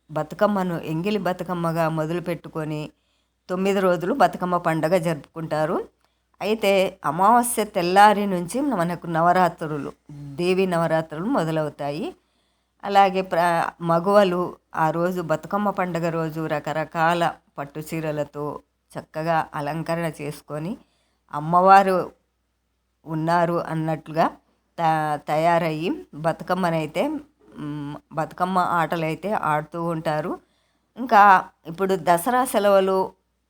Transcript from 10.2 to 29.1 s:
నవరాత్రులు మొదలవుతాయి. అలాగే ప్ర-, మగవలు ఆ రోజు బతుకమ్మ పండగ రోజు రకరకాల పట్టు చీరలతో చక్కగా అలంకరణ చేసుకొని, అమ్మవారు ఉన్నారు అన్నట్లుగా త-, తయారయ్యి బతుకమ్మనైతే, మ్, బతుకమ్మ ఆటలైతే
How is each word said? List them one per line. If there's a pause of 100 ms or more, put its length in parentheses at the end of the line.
నవరాత్రులు
మొదలవుతాయి. (680)
అలాగే
ప్ర-, (120)
మగవలు (200)
ఆ
రోజు
బతుకమ్మ
పండగ
రోజు
రకరకాల (260)
పట్టు
చీరలతో (400)
చక్కగా
అలంకరణ (100)
చేసుకొని, (560)
అమ్మవారు (920)
ఉన్నారు
అన్నట్లుగా (520)
త-,
తయారయ్యి
బతుకమ్మనైతే, (500)
మ్, (180)
బతుకమ్మ
ఆటలైతే